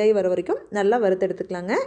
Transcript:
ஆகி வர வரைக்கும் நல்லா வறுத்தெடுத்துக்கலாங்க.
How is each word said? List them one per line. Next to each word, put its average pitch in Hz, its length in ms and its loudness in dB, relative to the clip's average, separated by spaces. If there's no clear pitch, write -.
ஆகி 214 120 4
வர 190 140 0
வரைக்கும் 180 420 -2
நல்லா 202 280 2
வறுத்தெடுத்துக்கலாங்க. 185 760 -2